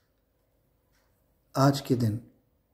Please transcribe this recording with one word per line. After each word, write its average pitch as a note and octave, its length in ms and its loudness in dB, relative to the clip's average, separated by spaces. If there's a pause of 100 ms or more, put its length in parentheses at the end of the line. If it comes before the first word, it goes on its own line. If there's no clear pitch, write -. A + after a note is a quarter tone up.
(1600)
आज C#3 240 2
के - 140 -2
दिन A2+ 320 -4 (460)